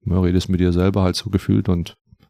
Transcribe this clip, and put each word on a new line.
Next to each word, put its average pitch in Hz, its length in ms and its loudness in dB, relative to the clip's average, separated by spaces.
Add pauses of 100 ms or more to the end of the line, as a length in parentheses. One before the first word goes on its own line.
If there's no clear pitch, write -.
ja, 92 160 0
redest 90 280 0
mit 90 120 0
dir 90 120 2
selber 95 300 0
halt 90 140 0
so - 120 -8
gefühlt 101 400 0
und 87 280 -4 (340)